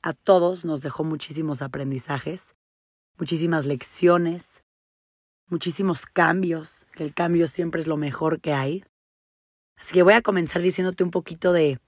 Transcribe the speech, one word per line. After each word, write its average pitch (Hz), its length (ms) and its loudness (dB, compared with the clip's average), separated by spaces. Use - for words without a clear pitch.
a 165 100 -6
todos 180 540 2
nos 151 160 -4
dejó 151 240 -6
muchísimos 151 560 -6
aprendizajes, 139 920 -6
muchísimas 165 480 -2
lecciones, 175 960 0
muchísimos 175 580 -2
cambios, 165 880 -2
que 156 120 -8
el 147 80 -8
cambio 170 340 2
siempre 165 320 -4
es 156 80 -4
lo 156 80 0
mejor 151 460 -2
que 156 100 -4
hay. 143 320 -2
Así - 160 -6
que 180 100 6
voy 196 100 8
a 233 80 6
comenzar 175 400 0
diciéndote 185 440 0
un 170 60 -4
poquito 180 420 0
de 151 340 2